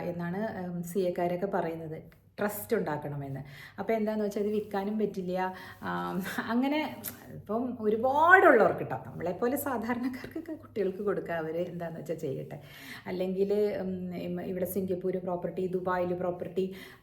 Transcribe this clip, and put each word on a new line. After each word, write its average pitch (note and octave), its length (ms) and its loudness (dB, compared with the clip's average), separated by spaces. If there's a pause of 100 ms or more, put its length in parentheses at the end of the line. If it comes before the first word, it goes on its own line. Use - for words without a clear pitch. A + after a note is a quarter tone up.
എന്നാണ്, F3 380 -4 (180)
ഉം, F3+ 240 -6
സി F3 160 -2
എക്കാരൊക്കെ F3 460 0
പറയുന്നത്. E3 520 -2 (360)
ട്രസ്റ്റ് - 420 -2
ഉണ്ടാക്കണമെന്ന്. D3 680 -4 (340)
അപ്പോൾ G#3 180 0
എന്താണെന്ന് G#3+ 320 2
വെച്ചാൽ G3+ 160 -2
ഇത് G3+ 80 2
വിൽക്കാനും G#3 480 -2
പറ്റില്ല. F#3 420 0 (420)
ആം, F3 340 -4 (280)
അങ്ങനെ C4+ 360 2 (540)
ഇപ്പം A#3+ 480 -2
ഒരുപാടുള്ളവർക്ക് C4 1000 8
ട്ടോ, C3 220 -4
നമ്മളെപ്പോലെ F3+ 520 -2
സാധാരണക്കാർക്കൊക്കെ B3+ 960 -4
കുട്ടികൾക്ക് G3+ 500 -4
കൊടുക്കുക, F3 300 -2
അവർ D#3+ 260 -4
എന്താണെന്ന് E3+ 400 -6
വെച്ചാൽ D#3 160 -6
ചെയ്യട്ടെ. D3+ 420 -6 (480)
അല്ലെങ്കിൽ, F#3+ 460 0 (260)
ഉം, F#3+ 140 -2 (240)
ഇം-, F3 260 -4
ഇവിടെ F3+ 240 -2
സിംഗപ്പൂർ F#3 520 -2
പ്രോപ്പർട്ടി, F3 500 -2
ദുബായിൽ F3+ 460 0
പ്രോപ്പർട്ടി, F3+ 520 -2 (380)